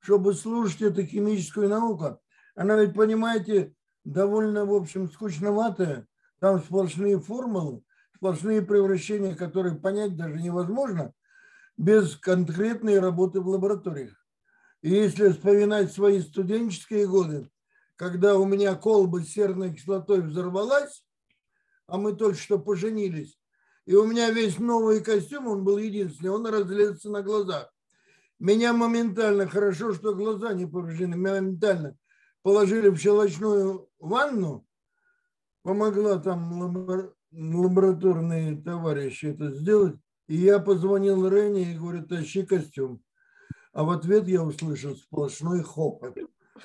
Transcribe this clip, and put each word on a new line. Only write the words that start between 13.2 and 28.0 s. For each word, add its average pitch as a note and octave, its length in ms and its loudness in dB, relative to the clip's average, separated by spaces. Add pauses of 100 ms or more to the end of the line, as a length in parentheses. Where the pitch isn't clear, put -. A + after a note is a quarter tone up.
в F3+ 80 -4
лабораториях. F#3 680 -4 (680)
И D#3 80 -4
если G3 400 4
вспоминать G3+ 640 2
свои G3+ 260 4
студенческие G3+ 880 -2
годы, F3 420 0 (460)
когда F#3 420 2
у F#3+ 80 4
меня G3 300 0
колба F#3+ 460 2
с D#3 80 -10
серной F#3+ 440 -2
кислотой F#3 480 -2
взорвалась, F#3 840 -4 (840)
а F3+ 100 -6
мы G3+ 160 -2
только G3+ 240 0
что G3 220 -2
поженились, G3 800 -4 (480)
и F3+ 100 4
у G#3+ 100 8
меня A#3 240 0
весь A3 300 0
новый A3+ 420 2
костюм, A3 460 -2
он G3 160 -4
был G3+ 140 2
единственный, F#3+ 520 -6
он G#3+ 160 -4
разлезся G#3 640 0
на G3+ 140 -6
глазах. F#3+ 500 -4 (640)